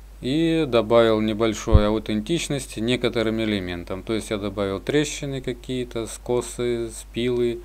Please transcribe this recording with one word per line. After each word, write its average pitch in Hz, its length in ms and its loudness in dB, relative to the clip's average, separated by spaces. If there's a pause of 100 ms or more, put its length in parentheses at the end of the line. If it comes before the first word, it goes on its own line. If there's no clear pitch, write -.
(200)
и 160 480 2
добавил 113 540 6
небольшой 110 640 4
аутентичности 110 920 -2
некоторым 113 600 0
элементам. 92 600 -4
То 117 100 -6
есть 104 160 -4
я 110 80 -4
добавил 98 420 -4
трещины 139 640 -2
какие-то, 123 680 -6
скосы, 120 840 -2
спилы 120 760 -2